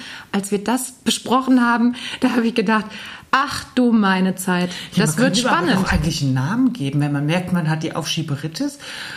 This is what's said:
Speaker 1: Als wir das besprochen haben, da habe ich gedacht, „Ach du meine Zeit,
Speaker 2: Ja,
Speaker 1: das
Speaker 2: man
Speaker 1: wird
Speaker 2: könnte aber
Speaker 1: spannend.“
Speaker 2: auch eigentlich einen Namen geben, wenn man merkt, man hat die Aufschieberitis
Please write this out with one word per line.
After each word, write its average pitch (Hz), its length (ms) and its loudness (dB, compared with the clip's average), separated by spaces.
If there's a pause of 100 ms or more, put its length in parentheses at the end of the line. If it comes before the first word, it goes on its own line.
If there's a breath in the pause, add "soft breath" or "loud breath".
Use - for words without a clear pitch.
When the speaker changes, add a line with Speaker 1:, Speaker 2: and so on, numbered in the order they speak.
(300 loud breath)
Speaker 1:
Als 196 200 -4
wir 202 120 -2
das 247 300 -2
besprochen 254 720 2
haben, 240 300 2 (260 loud breath)
da 254 120 2
habe 233 140 2
ich 233 80 -2
gedacht, 214 300 2 (460 loud breath)
„Ach 262 340 0 (100)
du 240 180 4
meine 190 420 4
Zeit, 180 340 0 (240 loud breath)
Speaker 2:
Ja, 190 140 2
Speaker 1:
das 151 100 0
Speaker 2:
man 233 80 2
Speaker 1:
wird 262 120 2
Speaker 2:
könnte 247 140 0
aber 339 180 2
Speaker 1:
spannend.“ 190 180 2
Speaker 2:
auch - 40 0
eigentlich 160 320 0
einen 135 120 2
Namen 202 400 2
geben, 139 260 -2
wenn 147 120 0
man 143 120 -2
merkt, 180 300 0
man 156 160 0
hat 156 120 -2
die 160 140 -6
Aufschieberitis 160 840 -4 (380 loud breath)